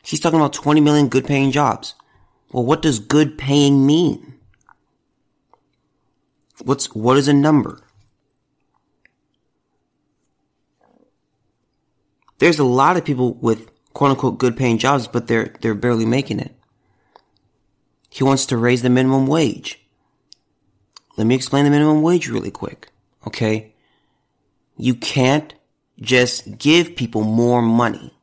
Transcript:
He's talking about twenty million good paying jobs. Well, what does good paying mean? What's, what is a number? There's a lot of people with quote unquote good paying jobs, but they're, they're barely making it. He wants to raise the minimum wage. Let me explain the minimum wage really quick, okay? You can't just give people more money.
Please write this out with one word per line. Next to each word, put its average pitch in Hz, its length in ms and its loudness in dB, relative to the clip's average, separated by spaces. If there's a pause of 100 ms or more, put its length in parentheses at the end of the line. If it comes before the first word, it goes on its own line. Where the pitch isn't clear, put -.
He's - 160 -8
talking 160 180 2
about 147 140 0
twenty 151 280 0
million 147 280 4
good 127 180 -2
paying 139 240 0
jobs. 127 460 -4 (560)
Well, 123 120 -4
what 156 180 0
does 127 180 0
good 143 360 0
paying 139 480 2
mean? 151 500 0 (2250)
What's, - 320 -4
what 120 220 2
is 139 100 2
a 147 60 2
number? 143 480 2 (4000)
There's 156 220 2
a 139 40 2
lot 135 320 2
of - 80 -4
people 127 300 -2
with 113 340 -2 (240)
quote 139 200 0
unquote 131 260 -2
good 120 180 0
paying 117 220 0
jobs, 131 300 -2
but 120 180 -6
they're, 113 340 -4
they're 113 140 -4
barely 113 320 -2
making 120 320 -2
it. - 160 -12 (1500)
He - 140 -8
wants 135 240 2
to 127 100 -2
raise 120 260 2
the 127 80 2
minimum 131 360 2
wage. 143 540 -2 (1400)
Let 110 100 -2
me 123 80 2
explain 139 300 0
the 143 60 2
minimum 151 300 2
wage 170 280 0
really 117 220 -6
quick, - 400 -14 (360)
okay? 110 480 -4 (1040)
You 123 160 -2
can't 135 580 -2 (480)
just 117 580 -2
give 165 380 0
people 113 260 -4
more 120 380 2
money. 113 640 -2